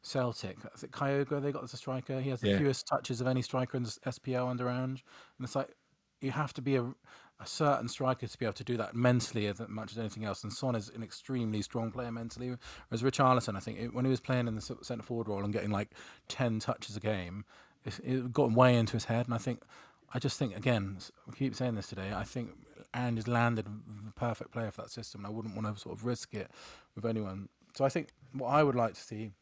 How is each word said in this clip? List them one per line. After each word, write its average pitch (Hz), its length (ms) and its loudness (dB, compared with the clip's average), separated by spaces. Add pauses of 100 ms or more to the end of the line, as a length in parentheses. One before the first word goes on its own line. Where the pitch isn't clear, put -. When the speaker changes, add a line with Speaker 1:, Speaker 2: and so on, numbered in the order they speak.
Speaker 1:
Celtic. 120 560 -2 (160)
Is - 80 -14
it - 80 -12
Kyogo 139 500 0
they 143 120 0
got 135 120 -4
as 123 80 -10
a 131 60 -10
striker? 131 420 -4
He 135 80 -2
has 127 120 -2
the 107 100 4
Speaker 2:
Yeah. 98 80 6
Speaker 1:
fewest 139 280 2
touches 123 360 0
of 123 40 2
any 127 140 4
striker 127 360 0
in 123 80 0
the 117 40 -4
s-, - 160 -8
S 127 140 -4
P 127 160 -4
L 127 140 2
under 123 200 0
Ange. 131 340 -2 (360)
And 131 80 -6
it's - 80 -8
like, 135 200 0 (460)
you 135 100 -2
have 139 240 -2
to 135 80 -6
be 135 140 4
a, 123 80 4 (560)
a - 60 -12
certain 135 420 2
striker 127 380 0
to - 120 -10
be - 60 -2
able 107 80 2
to - 120 -8
do 120 120 0
that 110 180 -2
mentally 120 520 4
as 101 200 -2
much 107 260 -8
as 110 60 -10
anything 107 260 -6
else. 101 200 -4
And 101 80 -6
Son 127 220 0
is 107 160 -2
an 113 120 -10
extremely 110 600 -2
strong 113 280 -2
player 117 220 -4
mentally. 117 420 -6 (340)
Whereas 117 140 -2
Richarlison, 127 540 6
I 95 40 -4
think, 107 180 -8
it, 117 160 -6
when 127 100 0
he 131 60 4
was 131 100 4
playing 123 260 2
in 110 100 -2
the 110 40 -4
s-, - 260 -10
centre 117 160 -6
forward 117 260 -4
role 101 140 0
and 104 120 0
getting, 104 160 0
like, 101 240 0 (340)
ten 113 320 0
touches - 380 -4
a - 20 -6
game, 98 460 -2 (400)
it, - 180 -6
it 127 260 0
got 123 220 4
way 123 240 10
into 113 160 6
his 113 140 0
head. 117 180 2
And 120 100 -4
I 113 40 0
think, 117 240 -4 (500)
I - 60 0
just - 200 0
think, 113 160 0
again, 98 440 2
s-, - 140 -14 (140)
we 117 60 -14
keep 127 220 -2
saying 123 220 0
this 98 120 -6
today, 95 240 -6
I 95 120 -2
think 117 260 -6 (440)
Ange 123 220 0
has 110 100 -2
landed 117 380 4
the 104 480 -10
perfect - 400 -4
player 113 180 -2
for 107 120 -10
that - 80 -12
system, 120 340 -10
and 110 80 -6
I - 20 -6
wouldn't 110 220 -6
wanna 107 220 -2
sort - 180 -8
of 107 80 -10
risk 120 300 -2
it - 160 -6 (440)
with 101 120 -4
anyone. 101 420 -2 (260)
So 139 120 2
I - 20 6
think 156 220 -2 (240)
what 123 140 -4
I 147 140 8
would 135 140 6
like 113 160 2
to - 80 -14
see 110 300 -8 (120)